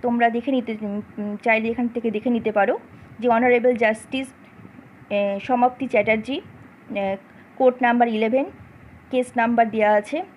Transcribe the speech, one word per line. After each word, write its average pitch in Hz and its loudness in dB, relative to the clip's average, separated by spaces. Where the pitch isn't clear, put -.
তোমরা 233 2
দেখে 233 -4
নিতে, 240 -2
উম, 208 -8
চাইলে 220 0
এখান 240 -2
থেকে 233 -4
দেখে 214 -4
নিতে 226 -2
পারো 220 0
যে 240 0
অনারেবল 240 4
জাস্টিস, 226 -2
এ, 202 -2
সমাপ্তি 254 0
চ্যাটার্জি, 220 0
এ, 196 -4
কোর্ট 254 2
নাম্বার 240 4
ইলেভেন, 226 0
কেস 254 -2
নাম্বার 233 2
দেওয়া 214 2
আছে 214 0